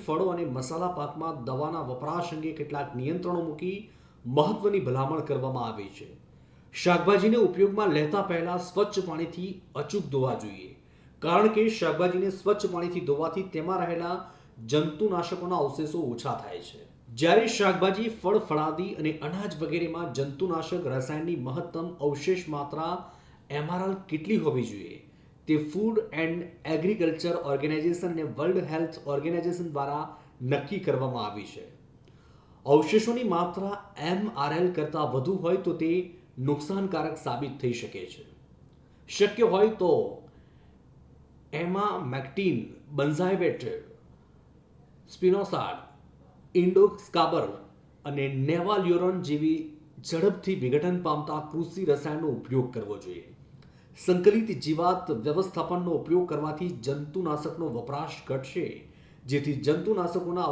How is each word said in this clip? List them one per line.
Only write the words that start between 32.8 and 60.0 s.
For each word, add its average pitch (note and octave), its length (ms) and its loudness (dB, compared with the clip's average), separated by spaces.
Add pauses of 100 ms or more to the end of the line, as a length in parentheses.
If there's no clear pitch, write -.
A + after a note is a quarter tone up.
માત્રા F3+ 440 0 (380)
એમ G#3 240 0
આર C#3+ 180 0
એલ F3+ 200 4
કરતાં D3+ 380 0
વધુ C3+ 300 0
હોય F3+ 200 2
તો E3+ 140 0
તે D#3+ 160 0 (480)
નુકસાનકારક D#3 800 -2
સાબિત C3 420 -6
થઈ B2 140 0
શકે G#2 340 -8
છે. - 160 -18 (840)
શક્ય G3+ 420 4
હોય G#3 240 6
તો F3+ 160 4 (1600)
emamectin, F3 1040 -2 (340)
benzoyate, D3+ 840 0 (1400)
spinosad, F3+ 680 2 (800)
indoxacarb F3 960 4 (520)
અને C#3 200 -2 (160)
nevaluron F3 800 2
જેવી D3+ 340 2 (460)
ઝડપથી F#3 580 0
વિઘટન D3+ 420 2
પામતા D3+ 460 -2
કૃષિ E3 380 -4
રસાયણનો D3+ 480 0
ઉપયોગ B2 380 -2
કરવો G#2 260 -8
જોઈએ. F2 280 -14 (760)
સંકલિત G3+ 500 4 (100)
જીવાત E3 500 0 (160)
વ્યવસ્થાપનનો F3 680 -2
ઉપયોગ E3 340 2
કરવાથી D#3 440 -4 (100)
જંતુનાશકનો D3+ 920 -4
વપરાશ D3 500 -6
ઘટશે, C3+ 420 -4 (600)
જેથી C#3 360 -2
જંતુનાશકોના F3 920 0